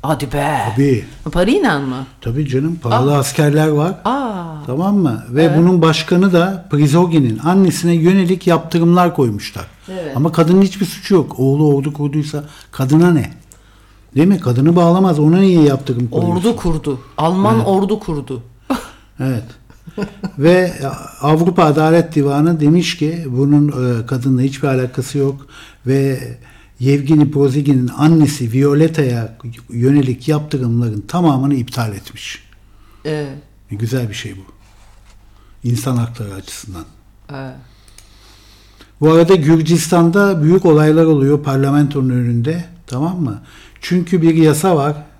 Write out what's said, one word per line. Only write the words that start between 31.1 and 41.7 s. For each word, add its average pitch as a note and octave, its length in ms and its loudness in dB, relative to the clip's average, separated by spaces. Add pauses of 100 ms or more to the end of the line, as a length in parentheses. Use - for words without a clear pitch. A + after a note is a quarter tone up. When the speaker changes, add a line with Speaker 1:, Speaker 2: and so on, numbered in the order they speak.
Speaker 2:
iptal A#2 380 -6
etmiş. - 500 -16 (640)
Speaker 1:
Evet. D3+ 240 -6 (420)
Speaker 2:
E, G#2 40 -10
güzel A#2 340 -4
bir G2 40 -12
şey G2 240 -14
bu. F#2+ 40 -20 (1300)
İnsan B2 280 -2
hakları A#2 360 -6
açısından. F#2+ 520 -16 (480)
Speaker 1:
Evet. C3+ 220 -14 (1500)
Speaker 2:
Bu D3+ 100 4
arada E3 240 6
Gürcistan'da E3+ 1080 2
büyük F#3 220 4
olaylar D#3 400 4
oluyor D3 380 2
parlamentonun C#3 680 0